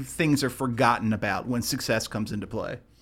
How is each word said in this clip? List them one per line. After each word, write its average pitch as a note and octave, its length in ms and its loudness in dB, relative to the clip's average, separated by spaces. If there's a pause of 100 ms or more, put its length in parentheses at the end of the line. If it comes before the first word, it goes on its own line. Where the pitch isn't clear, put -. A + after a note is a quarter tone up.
things D3 400 2
are B2+ 80 0
forgotten A#2 600 2
about G#2 340 -2
when A#2+ 160 -2
success A#2 440 -2
comes G#2+ 240 -6
into G#2 140 -6
play. F2 320 -6 (240)